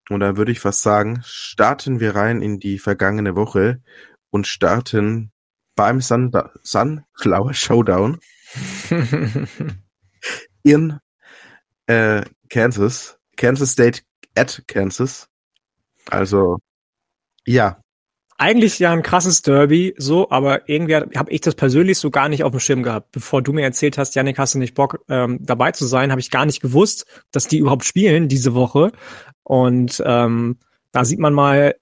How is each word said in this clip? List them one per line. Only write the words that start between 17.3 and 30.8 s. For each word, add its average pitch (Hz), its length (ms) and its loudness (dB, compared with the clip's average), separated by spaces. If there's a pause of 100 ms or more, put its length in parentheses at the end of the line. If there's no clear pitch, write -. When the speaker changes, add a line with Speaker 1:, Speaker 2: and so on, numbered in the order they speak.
Speaker 1:
ja. 117 360 0 (580)
Speaker 2:
Eigentlich 220 400 2
ja 175 140 2
ein 165 100 0
krasses 180 400 0
Derby, 147 560 2
so, 156 320 0
aber 139 380 0
irgendwie 156 260 0
hab, 147 220 -2
hab 135 140 -4
ich - 100 -4
das 151 160 0
persönlich 160 420 2
so 143 140 -4
gar 139 160 2
nicht 151 160 -2
auf 131 80 0
dem 131 80 -4
Schirm 127 240 0
gehabt. 113 260 -6
Bevor 131 320 -2
du 143 100 -2
mir 151 100 0
erzählt 139 360 -2
hast, 135 160 -4
Yannick, 135 240 -2
hast 135 160 0
du 139 40 -2
nicht 123 160 -4
Bock, - 340 0
ähm, 123 320 -2
dabei 127 320 0
zu - 140 -6
sein, 131 260 0
hab 127 80 -2
ich - 100 -8
gar 139 160 2
nicht 147 140 -2
gewusst, 147 460 0 (260)
dass 135 160 -2
die 156 100 0
überhaupt 139 260 2
spielen 170 440 2
diese 131 260 0
Woche. 143 380 2 (500)
Und, 127 640 2
ähm, 120 520 0 (340)